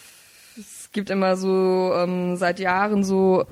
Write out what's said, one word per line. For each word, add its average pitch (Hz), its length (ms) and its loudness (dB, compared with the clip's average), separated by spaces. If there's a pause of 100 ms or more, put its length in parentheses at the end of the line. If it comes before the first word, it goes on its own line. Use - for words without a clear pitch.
(580)
es - 340 -20
gibt 202 180 -6
immer 190 260 2
so, 185 580 2
ähm, 180 420 -2
seit 175 240 -2
Jahren 196 440 0
so 190 480 2